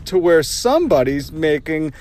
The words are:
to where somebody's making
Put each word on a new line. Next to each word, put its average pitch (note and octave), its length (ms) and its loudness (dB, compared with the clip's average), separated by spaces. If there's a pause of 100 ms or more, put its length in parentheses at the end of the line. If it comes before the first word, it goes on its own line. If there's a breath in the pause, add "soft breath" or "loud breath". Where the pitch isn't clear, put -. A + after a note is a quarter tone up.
to F#3 120 0
where E3+ 240 4
somebody's D3 880 0
making D#3 680 -4